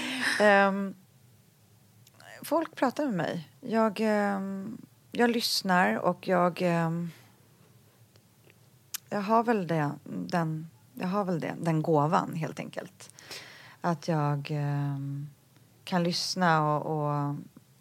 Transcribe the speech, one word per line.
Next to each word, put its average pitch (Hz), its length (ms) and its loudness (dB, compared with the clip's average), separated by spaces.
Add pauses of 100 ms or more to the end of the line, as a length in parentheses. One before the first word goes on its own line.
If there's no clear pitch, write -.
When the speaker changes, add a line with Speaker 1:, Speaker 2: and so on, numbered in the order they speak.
Speaker 1:
<laughs> - 320 -2
Speaker 2:
Ehm, 196 540 4 (1500)
folk - 320 -2
pratar 277 300 -2
med 254 100 -2
mig. - 340 -4 (120)
Jag, 220 400 0
ehm, 196 800 -2 (340)
jag 240 180 4
lyssnar 202 680 2
och - 320 -2
jag, 180 340 2
ehm, 170 480 0 (2000)
jag 202 120 -4
har 226 240 2
väl 220 220 2
det, 151 240 2 (140)
den, 165 680 -4 (240)
jag 185 140 -6
har 202 160 0
väl 180 160 -2
det, - 200 -6
den 160 220 2
gåvan 156 520 2
helt 160 240 -6
enkelt. - 560 -12 (680)
Att 170 280 -2
jag, 147 420 0
ehm, 143 800 -4 (560)
kan 180 180 0
lyssna 165 760 2
och, 156 200 -2
och 147 400 -2 (440)